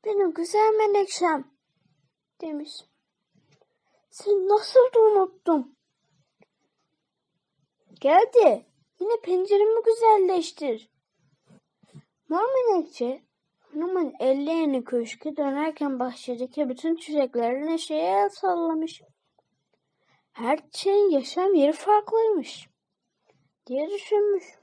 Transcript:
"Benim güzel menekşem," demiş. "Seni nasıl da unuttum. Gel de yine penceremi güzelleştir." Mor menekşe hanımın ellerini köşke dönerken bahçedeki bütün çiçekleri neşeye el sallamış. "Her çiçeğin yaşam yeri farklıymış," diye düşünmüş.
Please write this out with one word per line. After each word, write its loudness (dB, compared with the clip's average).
"Benim 0
güzel 0
menekşem," 0
demiş. -12
"Seni -2
nasıl 4
da 6
unuttum. 2
Gel 4
de 4
yine -4
penceremi 0
güzelleştir." 0
Mor -2
menekşe -2
hanımın -6
ellerini 0
köşke -6
dönerken -4
bahçedeki -6
bütün -4
çiçekleri -4
neşeye -4
el 2
sallamış. -4
"Her -4
çiçeğin 0
yaşam 0
yeri 4
farklıymış," -2
diye -6
düşünmüş. 0